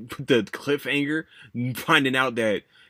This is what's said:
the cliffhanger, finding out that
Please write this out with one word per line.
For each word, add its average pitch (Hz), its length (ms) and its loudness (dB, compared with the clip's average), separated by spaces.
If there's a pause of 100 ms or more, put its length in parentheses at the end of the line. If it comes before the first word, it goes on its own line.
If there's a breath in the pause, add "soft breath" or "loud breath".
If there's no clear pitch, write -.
(200)
the 123 240 4
cliffhanger, 143 840 -2 (500 loud breath)
finding 139 400 2
out 131 200 0
that 110 280 0 (260 soft breath)